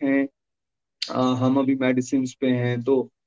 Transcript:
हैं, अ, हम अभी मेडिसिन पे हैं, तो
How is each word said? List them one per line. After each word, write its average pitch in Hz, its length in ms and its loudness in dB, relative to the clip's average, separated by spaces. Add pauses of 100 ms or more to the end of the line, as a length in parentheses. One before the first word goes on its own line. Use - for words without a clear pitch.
हैं, 139 260 0 (840)
अ, 127 100 -2
हम 127 360 2
अभी 135 180 2
मेडिसिन 127 520 0 (140)
पे 135 60 -2
हैं, 123 360 0
तो 123 280 0 (160)